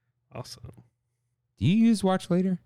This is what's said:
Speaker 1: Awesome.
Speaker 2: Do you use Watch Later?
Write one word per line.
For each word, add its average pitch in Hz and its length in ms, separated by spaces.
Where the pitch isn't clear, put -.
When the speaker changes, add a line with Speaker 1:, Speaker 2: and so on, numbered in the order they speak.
Speaker 1:
Awesome. - 360
Speaker 2:
Do - 80
you 170 100
use 226 280
Watch 185 260
Later? 185 360